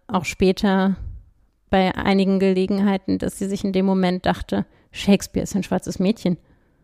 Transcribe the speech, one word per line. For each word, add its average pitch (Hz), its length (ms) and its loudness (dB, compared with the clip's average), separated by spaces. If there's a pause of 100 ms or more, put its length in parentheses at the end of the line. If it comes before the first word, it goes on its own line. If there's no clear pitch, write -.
auch 180 180 -2
später 190 680 2 (760)
bei 190 240 2
einigen 196 440 2
Gelegenheiten, 190 800 0
dass - 200 -6
sie 196 80 -4
sich 196 180 -4
in 196 80 -2
dem 190 140 0
Moment 185 400 0
dachte, 185 400 -4 (240)
„Shakespeare - 540 0
ist - 120 -4
ein 185 60 0
schwarzes - 380 -4
Mädchen.“ 180 360 0 (480)